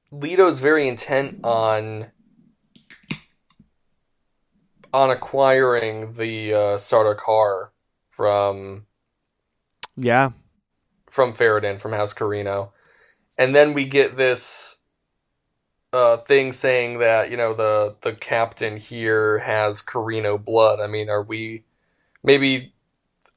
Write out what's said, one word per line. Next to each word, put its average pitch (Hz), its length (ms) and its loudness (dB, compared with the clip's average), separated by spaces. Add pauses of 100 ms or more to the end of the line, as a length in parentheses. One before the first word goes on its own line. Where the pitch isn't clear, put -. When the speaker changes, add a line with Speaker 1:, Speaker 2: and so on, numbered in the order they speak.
(120)
Speaker 1:
Leto's 156 480 2
very 147 280 2
intent 131 560 -4
on, 110 640 -2 (2750)
on 135 160 4
acquiring 123 1040 0
the, 113 400 -6
uh, 104 240 0
Sardaukar 107 920 0 (400)
from 101 760 -2 (1080)
Speaker 2:
Yeah. 127 360 2 (760)
Speaker 1:
from 123 240 0
Faradin, 104 460 0
from 110 140 -8
House 104 200 -4
Carino. 101 600 -4 (640)
And 131 180 2
then 147 180 6
we 143 120 -2
get 135 320 2
this, - 640 -4 (1120)
uh, 120 240 4
thing 135 340 2
saying 123 480 -2
that, 113 320 2
you 120 60 -6
know, 113 160 -2
the, 107 480 0
the 113 120 -4
captain 113 640 -4
here 110 640 0
has 107 420 -2
Carino 110 560 -4
blood. 107 420 2
I 104 80 -4
mean, 107 220 -6
are 104 140 -2
we, 110 400 -10 (600)
maybe, 135 500 2 (640)